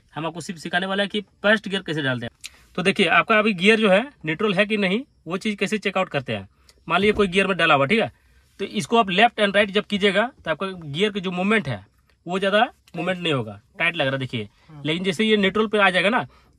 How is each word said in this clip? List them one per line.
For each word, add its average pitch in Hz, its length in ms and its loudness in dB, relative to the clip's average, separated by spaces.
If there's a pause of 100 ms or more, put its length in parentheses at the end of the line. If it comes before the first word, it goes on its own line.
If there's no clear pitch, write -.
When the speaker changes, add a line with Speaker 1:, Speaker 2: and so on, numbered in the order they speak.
(160)
Speaker 1:
हम 156 100 -6
आपको 165 160 -8
सिर्फ 170 180 -12
सिखाने 180 260 -4
वाले 196 180 -2
हैं 196 60 -4
कि 208 120 -6 (220)
फर्स्ट 208 260 2
गियर 190 120 -4
कैसे 160 200 -4
डालते 127 240 -2
हैं। 113 60 -12 (440)
तो 196 60 -2
देखिए, 185 260 2
आपका 180 320 4
अभी 214 140 2
गियर 202 260 4
जो 214 100 4
है, 190 140 4 (220)
न्यूट्रल 180 280 -2
है 196 120 2
कि 214 120 -2
नहीं, 202 240 0 (260)
वो 180 100 -4
चीज़ 208 180 -4
कैसे 202 220 -2
चेकआउट 190 320 -4
करते 131 260 -6
हैं। 98 120 -10 (400)
मान 170 140 0
लीजिए 208 120 4
कोई 202 140 2
गियर 185 200 0
में 185 100 -2
डाला 165 160 4
हुआ, 139 120 4
ठीक 220 140 2
है, 143 120 -2 (480)
तो 196 60 -6
इसको 214 320 -2
आप 214 120 4
लेफ्ट 220 320 4
and 196 140 2
राइट 202 160 2
जब 196 140 0
कीजिएगा, 208 460 0 (140)
तो 165 60 -2
आपका 190 160 -4
गियर 180 440 -4
का 202 80 -6
जो 185 120 -4
मूवमेंट 190 360 0
है, 101 180 -8 (400)
वो 180 140 -4
ज़्यादा 202 240 2 (320)
मूवमेंट 180 240 -4
नहीं 165 140 -2
होगा, 107 260 -4 (200)
टाइट 170 160 0
लग 151 100 0
रहा 135 80 -2
है, 135 60 -4
देखिए। 120 300 -8 (200)
Speaker 2:
हाँ। 151 160 -20
Speaker 1:
लेकिन 170 180 -4
जैसे 190 200 -2
ये 220 140 4
न्यूट्रल 202 300 2
पे 214 100 -2
आ 196 120 4
जाएगा 185 200 2
ना, 214 160 0 (340)